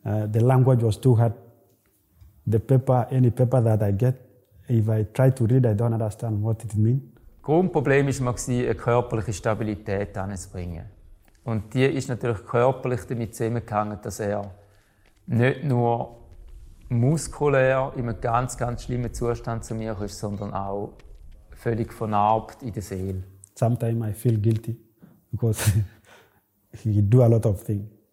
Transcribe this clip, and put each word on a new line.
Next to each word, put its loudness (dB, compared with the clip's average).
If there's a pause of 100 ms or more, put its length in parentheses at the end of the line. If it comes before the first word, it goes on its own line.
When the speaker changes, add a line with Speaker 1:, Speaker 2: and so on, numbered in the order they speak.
Speaker 1:
Uh, -2
the 2
language 6
was 2
too 6
hard. 4 (1120)
The 2
paper, 2
any 4
paper 2
that 2
I 0
get, 0 (480)
if 2
I 0
try 6
to 0
read, 4
I 4
don't 0
understand -4
what -2
it -10
means. 2 (400)
Speaker 2:
Grundproblem 2
war -2 (120)
mir 0
eine 0
körperliche 0
Stabilität -4
anzubringen. -10 (600)
Und -6
die 2
ist 0
natürlich -4
körperlich 0
damit -6
zusammengehangen, -4
dass -10
er -6 (760)
nicht 2
nur 0 (720)
muskulär 2
in -6
einem -6
ganz, -2
ganz -6
schlimmen -6
Zustand -4
zu -10
mir -6
ist, -8
sondern -8
auch -6 (540)
völlig -4
vernarbt 0
in -10
der -6
Seele. -8 (300)
Speaker 1:
Sometimes -2
I -6
feel 0
guilty 0 (560)
because 0 (540)
<laughs> -20
he 0
do 6
a 8
lot 4
of 0
things. -6 (220)